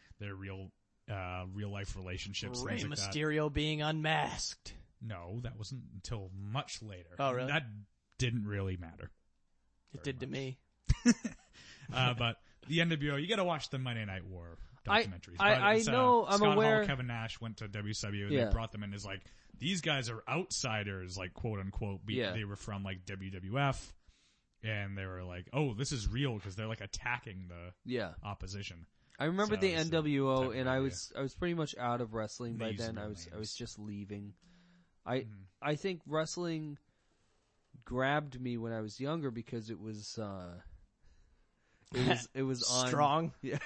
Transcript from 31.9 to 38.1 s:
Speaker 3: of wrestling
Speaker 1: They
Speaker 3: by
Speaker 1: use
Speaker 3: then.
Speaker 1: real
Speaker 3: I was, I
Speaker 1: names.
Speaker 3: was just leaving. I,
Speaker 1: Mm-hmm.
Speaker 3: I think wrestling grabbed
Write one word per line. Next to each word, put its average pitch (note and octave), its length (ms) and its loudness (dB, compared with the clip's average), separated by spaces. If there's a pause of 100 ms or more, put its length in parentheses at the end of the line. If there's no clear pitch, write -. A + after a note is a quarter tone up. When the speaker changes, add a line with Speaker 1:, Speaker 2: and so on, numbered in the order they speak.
Speaker 3:
of A2 120 -4
wrestling A2+ 440 -4
Speaker 1:
They A2+ 80 -2
Speaker 3:
by A2 60 0
Speaker 1:
use G2+ 80 -4
Speaker 3:
then. A2+ 160 -2
Speaker 1:
real G#2 80 -6
Speaker 3:
I G#2+ 40 -6
was, G#2+ 180 -10
I - 40 -14
Speaker 1:
names. F2+ 100 -10
Speaker 3:
was A2 140 -6
just - 260 -10
leaving. G2+ 540 -8 (720)
I, B2+ 160 0
Speaker 1:
Mm-hmm. A2 120 -8 (300)
Speaker 3:
I D3 120 2
think F3 320 -4
wrestling D#3 720 -2 (1040)
grabbed C3 560 0